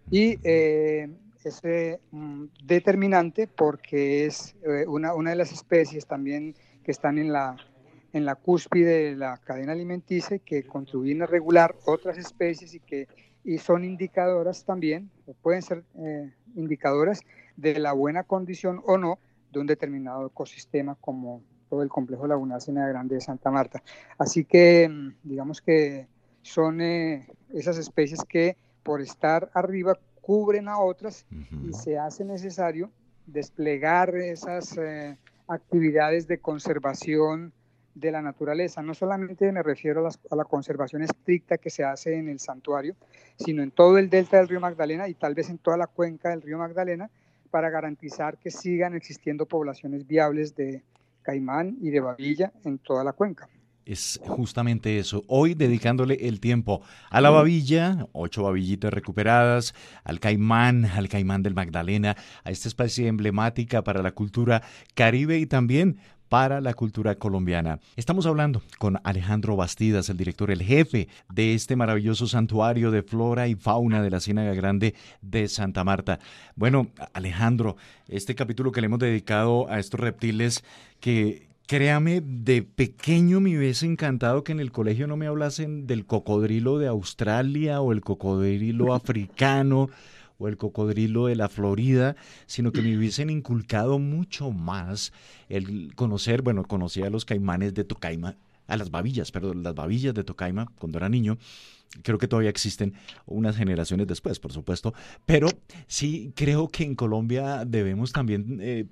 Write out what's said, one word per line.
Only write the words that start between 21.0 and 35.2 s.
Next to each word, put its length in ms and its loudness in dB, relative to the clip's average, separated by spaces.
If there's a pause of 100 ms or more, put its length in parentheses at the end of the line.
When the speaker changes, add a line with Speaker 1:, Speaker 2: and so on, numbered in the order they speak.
Speaker 1:
como 400 -10 (280)
todo 140 -2
el 60 -2
complejo 380 -6
lagunar 340 -2
Ciénaga 280 -2
Grande 260 -4
de 60 -4
Santa 300 -6
Marta. 300 -2 (360)
Así 280 0
que, 420 10
mm, 260 -8 (100)
digamos 380 -8
que 460 2 (360)
son, 380 -2
eh, 460 -2 (260)
esas 240 -4
especies 460 -4
que 320 0 (280)
por 180 -4
estar 520 -2
arriba 440 0 (240)
cubren 480 2
a 100 -2
otras 520 -2
y 380 -12
Speaker 2:
Ujú. 40 -8
Speaker 1:
se 240 -6
hace 260 -8
necesario 680 -6 (340)
desplegar 920 -2
esas, 600 -8
eh, 400 -10 (300)